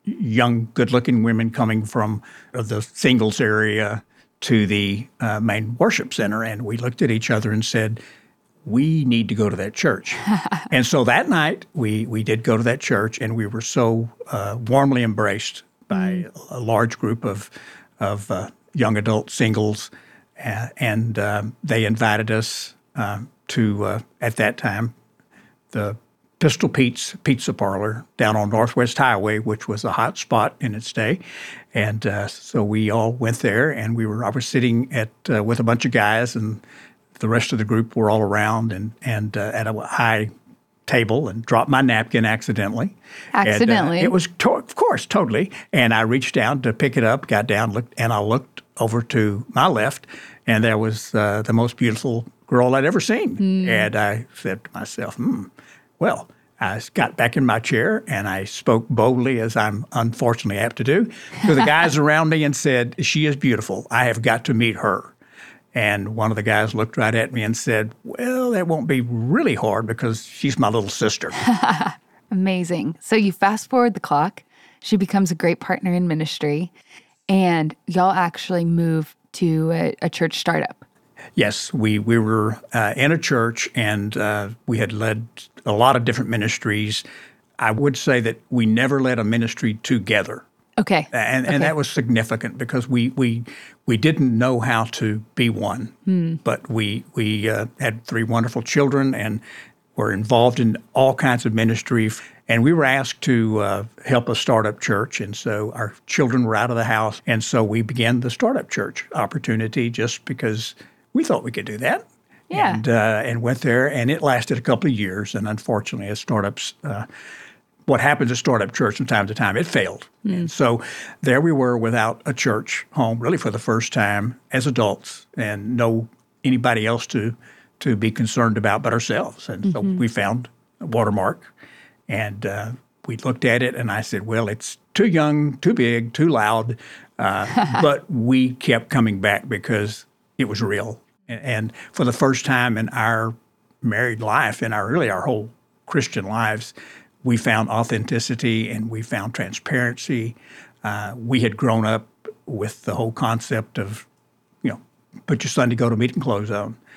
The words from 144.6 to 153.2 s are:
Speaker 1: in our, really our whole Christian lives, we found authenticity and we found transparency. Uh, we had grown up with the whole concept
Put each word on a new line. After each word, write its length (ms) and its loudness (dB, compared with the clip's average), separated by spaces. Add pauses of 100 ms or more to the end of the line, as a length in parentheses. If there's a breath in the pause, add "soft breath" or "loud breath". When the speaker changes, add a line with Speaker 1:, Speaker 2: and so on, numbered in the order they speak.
Speaker 1:
in 120 -4
our, 180 -2
really 180 0
our 140 -2
whole 280 -4 (360)
Christian 380 -2
lives, 500 -4 (480 loud breath)
we 140 2
found 320 2
authenticity 1040 -2
and 200 -6
we 120 -8
found 320 -6
transparency. 1000 -4 (480 loud breath)
Uh, 340 -8
we 240 0
had 160 0
grown 280 2
up 220 0 (400)
with 380 -8
the 100 -4
whole 180 -4
concept 640 -4